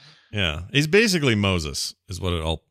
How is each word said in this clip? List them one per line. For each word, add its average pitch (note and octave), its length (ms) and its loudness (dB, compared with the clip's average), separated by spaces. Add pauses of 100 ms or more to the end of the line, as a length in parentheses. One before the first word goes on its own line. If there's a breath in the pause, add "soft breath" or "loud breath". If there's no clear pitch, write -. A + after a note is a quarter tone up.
(320 loud breath)
Yeah, E2+ 300 -2 (100)
he's C#3+ 160 2
basically F3 480 2
Moses, F2+ 580 -2 (140)
is F2+ 140 -10
what F2+ 100 -2
it E2+ 100 -2
all D#2+ 300 -4